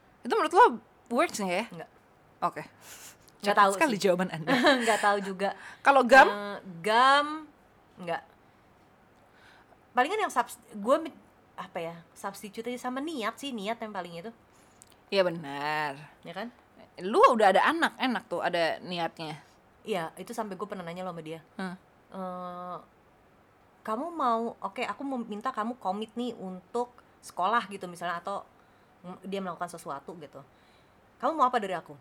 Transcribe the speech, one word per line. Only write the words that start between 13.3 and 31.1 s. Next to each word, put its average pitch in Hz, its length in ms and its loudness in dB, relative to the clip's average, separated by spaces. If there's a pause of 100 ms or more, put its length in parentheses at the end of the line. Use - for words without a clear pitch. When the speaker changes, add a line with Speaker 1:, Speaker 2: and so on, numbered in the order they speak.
Speaker 2:
sih, 277 140 -8
niat 226 280 -6
yang 220 120 -10
paling 175 280 -8
itu. 196 120 -12 (800)
Speaker 1:
Iya, 196 140 4
benar. 151 720 -2 (260)
Speaker 2:
Ya 165 120 -16
kan? 202 160 -10 (520)
Speaker 1:
Lu 220 280 2
udah 214 220 6
ada 190 140 6
anak, 302 320 0
enak 226 300 -2
tuh 170 140 -6
ada 165 400 0
niatnya. 165 580 -8 (440)
Speaker 2:
Iya, 170 320 -6
itu 185 160 -14
sampai 214 240 -8
gue 180 100 -8
pernah 196 180 -10
nanya 175 200 -10
lo 185 80 -8
sama 170 100 -10
dia. 160 200 -12 (140)
Speaker 1:
Hmm. 185 220 -8 (340)
Speaker 2:
"Eh, 180 640 -10 (1040)
kamu 220 280 -6
mau, 240 480 -2
oke, 196 240 -8
aku 214 220 -6
mau 269 160 -4
minta 214 320 -8
kamu 240 260 -4
komit 208 380 -4
nih 240 200 -4
untuk 190 560 -8 (300)
sekolah," 196 480 -2
gitu 196 160 -12
misalnya, 175 340 -6
atau 196 240 -8 (600)
m-, 180 200 -16
dia 196 160 -6
melakukan 175 300 -6
sesuatu 165 480 -12
gitu. 143 240 -18 (760)